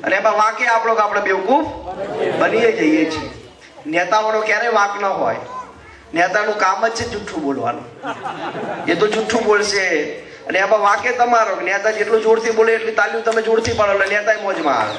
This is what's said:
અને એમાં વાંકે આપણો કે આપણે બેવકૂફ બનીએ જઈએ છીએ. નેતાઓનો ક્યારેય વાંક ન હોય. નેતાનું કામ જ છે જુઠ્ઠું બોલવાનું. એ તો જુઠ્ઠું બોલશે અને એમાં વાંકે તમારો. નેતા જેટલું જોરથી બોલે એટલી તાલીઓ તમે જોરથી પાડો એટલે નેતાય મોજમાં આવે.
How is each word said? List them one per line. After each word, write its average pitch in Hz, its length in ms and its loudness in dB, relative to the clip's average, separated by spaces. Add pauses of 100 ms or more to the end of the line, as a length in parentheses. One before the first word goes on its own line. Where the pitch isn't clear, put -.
અને 175 100 0
એમાં 214 240 2
વાંકે 226 300 2
આપણો 226 260 2
કે 214 80 2
આપણે 202 240 0
બેવકૂફ 202 420 2 (720)
બનીએ 220 280 4 (100)
જઈએ 156 340 4
છીએ. - 160 -8 (640)
નેતાઓનો 220 560 2
ક્યારેય 226 280 0
વાંક 202 240 0
ન 202 60 -2 (160)
હોય. - 180 -2 (720)
નેતાનું 202 500 0
કામ 202 220 0
જ 226 140 -2
છે 233 160 -6
જુઠ્ઠું 190 320 -8
બોલવાનું. 135 380 -4 (1000)
એ 165 80 0
તો 208 200 2
જુઠ્ઠું 220 340 0
બોલશે 202 340 2 (680)
અને - 100 0
એમાં 202 280 2
વાંકે 220 220 2 (100)
તમારો. 226 380 2 (100)
નેતા 202 300 0
જેટલું 220 300 2
જોરથી 226 300 2
બોલે 226 180 4
એટલી 220 260 -4
તાલીઓ 226 260 0
તમે 226 220 2
જોરથી 226 280 2
પાડો 202 200 2
એટલે 196 180 0
નેતાય 208 300 0
મોજમાં 156 320 0
આવે. 107 220 -2